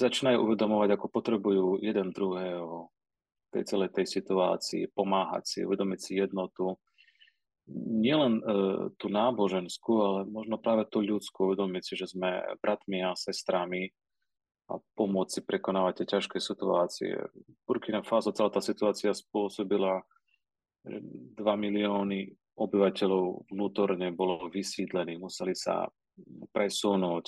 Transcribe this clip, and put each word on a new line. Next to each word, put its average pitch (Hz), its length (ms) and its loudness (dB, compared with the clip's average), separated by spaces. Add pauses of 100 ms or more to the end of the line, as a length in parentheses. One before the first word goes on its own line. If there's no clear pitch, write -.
začínajú 123 400 4
uvedomovať, 107 480 4
ako 101 160 0
potrebujú 98 720 2
jeden 101 320 0
druhého 87 800 -6 (600)
v 98 80 0
tej - 80 -8
celej 95 240 0
tej 92 160 2
situácii, 90 800 0
pomáhať 95 560 0
si, - 160 -6
uvedomiť 95 400 0
si 95 160 -2
jednotu. 95 560 -2 (960)
Nielen, 117 720 2
e, - 20 -14 (540)
tú - 80 -8
náboženskú, 101 840 0 (100)
ale 98 240 2
možno 110 320 -6
práve 113 320 2
tú - 80 0
ľudskú, 98 560 0
uvedomiť 95 320 -2
si, - 80 -8
že 90 160 -6
sme 92 320 -2 (160)
bratmi 98 480 -2
a 90 80 0
sestrami 92 800 -2 (720)
a 92 80 -6 (240)
pomôcť 98 400 0
si - 80 -2
prekonávať 95 560 0
tie 98 160 0
ťažké 92 240 -2
situácie. 90 720 0 (480)
Burkina 107 400 -2
Faso, 107 320 2
celá 104 160 2
tá - 80 0
situácia 104 560 0
spôsobila, 95 880 0 (800)
že 107 160 -10 (400)
dva 104 160 2
milióny 101 800 0 (240)
obyvateľov 95 960 2
vnútorne 98 560 0
bolo 90 400 -2
vysídlených, 90 720 -4
museli 92 320 -4
sa 90 320 -2 (640)
presunúť, 95 760 2